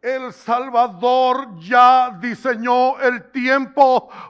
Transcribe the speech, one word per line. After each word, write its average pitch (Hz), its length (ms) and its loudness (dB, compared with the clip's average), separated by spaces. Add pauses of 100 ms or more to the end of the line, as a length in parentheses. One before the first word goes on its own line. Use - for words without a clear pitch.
El 254 320 -8
Salvador 247 1300 -2
ya 247 520 4
diseñó 247 880 -2
el 247 320 -4
tiempo 262 800 0 (200)